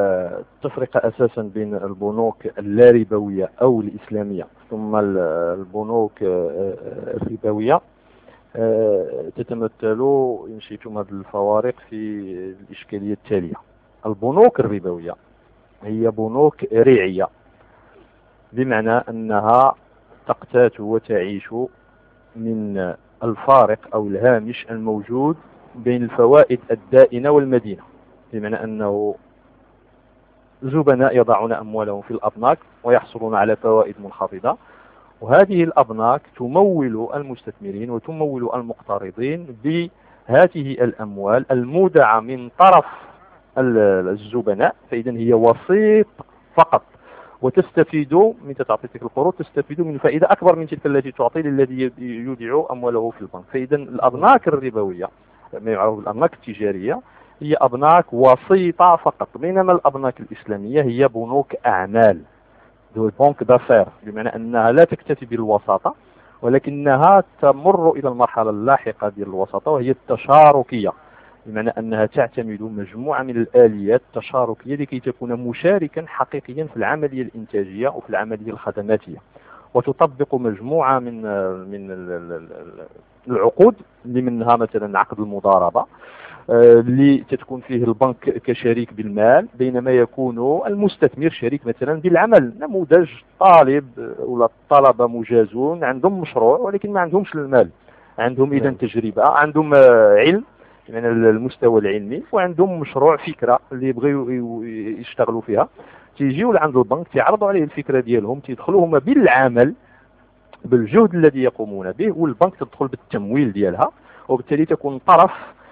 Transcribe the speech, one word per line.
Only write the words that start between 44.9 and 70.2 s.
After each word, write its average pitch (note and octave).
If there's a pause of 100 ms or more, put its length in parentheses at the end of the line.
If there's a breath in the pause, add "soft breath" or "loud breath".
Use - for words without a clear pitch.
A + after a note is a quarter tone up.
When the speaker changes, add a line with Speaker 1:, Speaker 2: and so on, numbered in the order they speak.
Speaker 1:
فإذا A#2+
هي A#2
وسيط G3+ (480)
فقط، C#3+ (600 loud breath)
وتستفيد D3+
من، F#3 (140)
تعطي A2+
تلك -
القروض، C#3+
تستفيد D3
من D#3
فائدة D#3
أكبر F3
من D#3+
تلك D3+
التي C3+
تعطي C#3
للذي C3
يودع B2
أمواله A#2
في -
البنك. F#2 (100)
فإذا C3
الأبناك C#3
الربوية، A2 (520 soft breath)
ما A2
يعرف G#2+
بالأبناك G#2+
التجارية، G#2 (400 soft breath)
هي D3
أبناك C#3+
وسيطة E3+
فقط، - (100)
بينما F#3
الأبناك C3+
الإسلامية G#2+
هي B2+
بنوك A#2 (140)
أعمال، G2+ (760 soft breath)
دو A2 (100)
بنك C#3+
دافير، A#2+ (160)
بمعنى G#2+
أنها A2+
لا E3
تكتفي -
بالوساطة، G#2+ (480 soft breath)
ولكنها C#3+ (200)
تمر D#3+
إلى C#3
المرحلة A#2+
اللاحقة G#2+
ديال G2+
الوساطة، G2
وهي C3
التشاركية، C3 (540 soft breath)